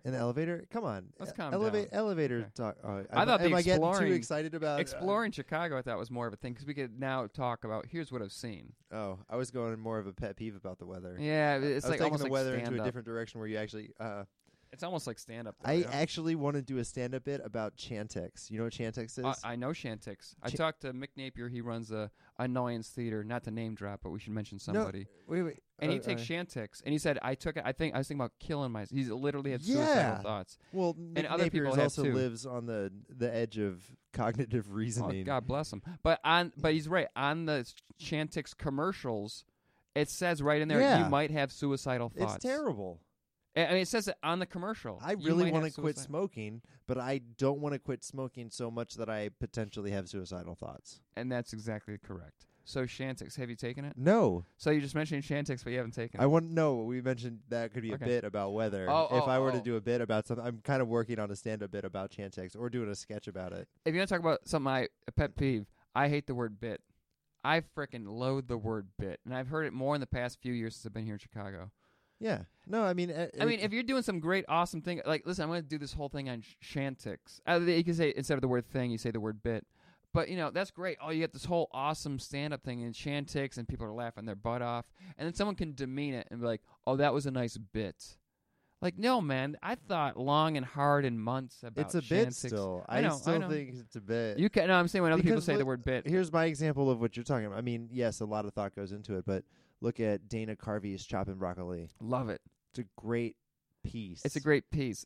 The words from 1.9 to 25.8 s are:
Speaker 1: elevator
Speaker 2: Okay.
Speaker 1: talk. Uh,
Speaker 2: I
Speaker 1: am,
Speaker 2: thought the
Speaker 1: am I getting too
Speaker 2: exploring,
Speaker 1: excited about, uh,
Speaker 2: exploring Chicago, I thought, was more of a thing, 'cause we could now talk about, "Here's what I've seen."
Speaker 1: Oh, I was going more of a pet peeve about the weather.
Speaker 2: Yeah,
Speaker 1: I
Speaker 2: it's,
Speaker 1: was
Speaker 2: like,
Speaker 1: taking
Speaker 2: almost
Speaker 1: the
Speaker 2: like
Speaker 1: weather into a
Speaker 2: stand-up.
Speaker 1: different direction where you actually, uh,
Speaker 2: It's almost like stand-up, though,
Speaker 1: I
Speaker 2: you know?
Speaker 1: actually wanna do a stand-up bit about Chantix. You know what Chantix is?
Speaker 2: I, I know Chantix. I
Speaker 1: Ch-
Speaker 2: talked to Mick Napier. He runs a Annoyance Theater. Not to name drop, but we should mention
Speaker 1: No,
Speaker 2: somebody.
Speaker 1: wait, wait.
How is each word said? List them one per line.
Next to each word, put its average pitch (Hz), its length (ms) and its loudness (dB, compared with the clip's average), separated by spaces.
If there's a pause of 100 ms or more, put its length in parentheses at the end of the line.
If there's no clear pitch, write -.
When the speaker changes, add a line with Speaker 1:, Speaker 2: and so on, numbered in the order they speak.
Speaker 1:
elevator 165 480 2
Speaker 2:
Okay. 104 140 -6
Speaker 1:
talk. 110 300 -4
Uh, - 40 -6 (220)
Speaker 2:
I 160 120 4
Speaker 1:
am, 220 40 6
Speaker 2:
thought 226 140 6
the 175 60 4
Speaker 1:
am 170 80 6
I 175 80 6
getting 170 200 6
too 165 60 6
Speaker 2:
exploring, 190 240 4
Speaker 1:
excited 156 420 0
about, 151 240 0
uh, 170 40 2
Speaker 2:
exploring 202 500 0
Chicago, 156 460 -2
I 123 40 -4
thought, 117 160 -2
was 113 120 -6
more 120 160 -2
of 104 80 -4
a - 20 -14
thing, 123 180 -8
'cause 139 120 -14
we 147 80 -6
could 127 260 -6
now 131 260 -2
talk 123 380 -2
about, 110 220 -4
"Here's 165 260 -6
what 123 80 -4
I've 98 120 -6
seen." 92 420 -10 (180)
Speaker 1:
Oh, 98 260 -6 (120)
I 110 60 -4
was 123 140 -2
going 113 300 -2
more 110 180 -2
of 98 80 -4
a 95 60 -8
pet 101 240 -6
peeve 110 200 -8
about 92 220 -10
the 90 80 -14
weather. 90 320 -10
Speaker 2:
Yeah, 151 420 2
Speaker 1:
I 135 40 0
Speaker 2:
it's, 143 120 2
Speaker 1:
was 143 80 -2
Speaker 2:
like, 127 100 2
Speaker 1:
taking 151 100 2
Speaker 2:
almost 151 160 2
Speaker 1:
the 139 40 -2
Speaker 2:
like 135 80 0
Speaker 1:
weather 131 200 2
into 123 120 -2
a - 20 -2
Speaker 2:
stand-up. 117 200 0
Speaker 1:
different 117 200 -4
direction 113 340 -6
where 107 80 -6
you 107 80 -2
actually, 107 420 -6
uh, 101 260 -6 (480)
Speaker 2:
It's 131 120 -10
almost 170 240 -4
like 113 100 -6
stand-up, 113 420 -10
though, - 80 -6
Speaker 1:
I 143 40 4
Speaker 2:
you 170 120 6
know? 117 60 -6
Speaker 1:
actually 160 460 0
wanna 143 260 0
do 127 160 -4
a 117 60 0
stand-up 123 400 -4
bit 143 180 -2
about 107 340 -4
Chantix. 104 760 -8
You 110 60 -6
know 113 60 0
what 117 80 -4
Chantix 113 460 -6
is? 131 240 -2
Speaker 2:
I, 117 100 -6
I 120 40 -6
know 123 140 -4
Chantix. 110 720 -10
I 123 80 -4
Speaker 1:
Ch- 127 40 -6
Speaker 2:
talked 160 280 -2
to 135 100 -6
Mick 131 240 -8
Napier. 127 320 -8
He 123 120 -6
runs 117 300 -6
a 107 180 -4 (300)
Annoyance 123 520 -2
Theater. 110 340 -4
Not 120 200 -4
to 113 60 -6
name 110 240 -4
drop, 101 280 -8
but 92 80 -8
we 101 100 -6
should 107 120 -10
mention 104 240 -6 (120)
Speaker 1:
No, 101 60 -2
Speaker 2:
somebody. 98 340 -2 (180)
Speaker 1:
wait, 175 160 -2
wait. 156 200 -4 (180)